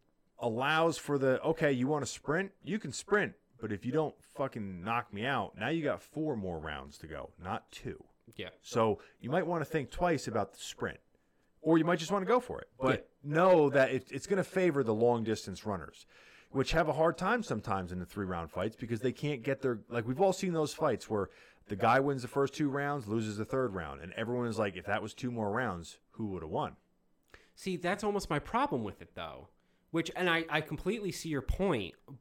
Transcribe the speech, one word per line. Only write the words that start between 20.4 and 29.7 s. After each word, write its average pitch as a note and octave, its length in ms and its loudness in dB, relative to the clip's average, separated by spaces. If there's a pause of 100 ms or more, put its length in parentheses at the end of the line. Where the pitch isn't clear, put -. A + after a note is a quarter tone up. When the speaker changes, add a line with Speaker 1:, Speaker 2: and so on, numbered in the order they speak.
Speaker 1:
those D#3 200 0
fights C3+ 360 0
where G2+ 200 0 (380)
the G#2 80 -6
guy A2+ 240 4
wins C#3 220 0
the A#2+ 60 -8
first C#3 260 0
two D3 160 0
rounds, C#3+ 380 -2
loses G#2+ 300 -2
the G#2+ 80 -4
third B2+ 280 0
round, D2 260 -6
and E2+ 140 -12
everyone A#2+ 320 -2
is A2+ 140 -2
like, G2+ 180 -2
"If E2+ 80 -12
that G2+ 160 0
was G#2+ 140 -10
two B2 160 -6
more A2+ 200 -2
rounds, G2+ 460 -4 (140)
who A2 160 -6
would F2+ 160 -6
have D#2 80 -8
won?" A2 240 -4 (800)
Speaker 2:
See, F#3 200 -4
that's F3+ 280 -2
almost G3+ 260 -2
my D#3 80 2
problem F3+ 460 0
with G2 180 -8
it, - 140 -20
though. D2 320 -10 (420)